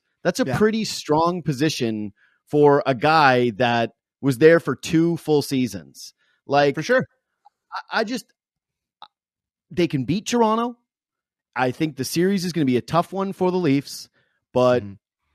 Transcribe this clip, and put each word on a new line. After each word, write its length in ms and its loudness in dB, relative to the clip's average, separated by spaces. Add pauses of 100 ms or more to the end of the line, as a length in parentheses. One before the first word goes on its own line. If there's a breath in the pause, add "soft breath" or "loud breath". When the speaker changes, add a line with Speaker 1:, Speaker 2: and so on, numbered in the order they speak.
(240)
Speaker 1:
That's 160 -2
a 60 -2
Speaker 2:
Yeah. 120 -4
Speaker 1:
pretty 280 0
strong 580 -2
position 720 -4 (320)
for 400 4
a 100 0
guy 600 4
that 340 0 (300)
was 160 -2
there 220 8
for 160 -6
two 420 0
full 240 0
seasons. 720 -6 (320)
Like, 300 2
Speaker 2:
For 80 -6
sure. 220 0 (840)
Speaker 1:
I, 80 -4
I 40 0
just, 220 -8 (1500)
they 160 -2
can 180 -4
beat 200 -4
Toronto. 520 -2 (800)
I 160 0
think 260 -4
the 80 -6
series 400 -2
is 80 -6
gonna 120 -2
be 120 0
a 40 -4
tough 300 -2
one 220 -6
for 180 -2
the 60 -2
Leafs, 520 -2 (440)
but 300 2
Speaker 2:
Mm-hmm. 100 -14 (420)